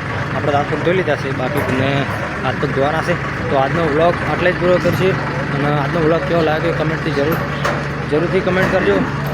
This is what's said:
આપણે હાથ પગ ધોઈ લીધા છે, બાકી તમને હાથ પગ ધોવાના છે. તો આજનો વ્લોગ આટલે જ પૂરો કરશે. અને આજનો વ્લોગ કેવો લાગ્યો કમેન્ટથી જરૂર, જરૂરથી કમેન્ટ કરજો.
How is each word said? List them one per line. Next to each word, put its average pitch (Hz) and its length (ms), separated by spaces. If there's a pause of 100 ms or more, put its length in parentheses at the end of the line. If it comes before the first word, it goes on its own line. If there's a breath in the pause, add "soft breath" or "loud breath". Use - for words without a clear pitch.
(360)
આપણે 139 160
હાથ 143 180
પગ 151 140
ધોઈ 170 100
લીધા 160 220
છે, 135 200
બાકી 131 220
તમને 135 460 (400)
હાથ 131 160
પગ 147 80
ધોવાના 143 340
છે. 170 120 (360)
તો 143 60
આજનો 139 280
વ્લોગ 160 300 (180)
આટલે 180 200
જ - 80
પૂરો 180 220
કરશે. 175 280
અને 143 680
આજનો 147 220
વ્લોગ 160 200
કેવો 160 220
લાગ્યો 160 300
કમેન્ટથી 151 380
જરૂર, 143 260 (720)
જરૂરથી 165 300
કમેન્ટ 185 320
કરજો. 190 240 (380)